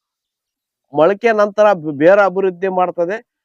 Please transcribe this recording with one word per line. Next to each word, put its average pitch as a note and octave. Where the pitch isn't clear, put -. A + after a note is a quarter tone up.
ಮೊಳಕೆ E3+
ನಂತರ G#3
ಬ-, D#3
ಬೇರು E3+
ಅಭಿವೃದ್ಧಿ F#3+
ಮಾಡ್ತದೆ. F3+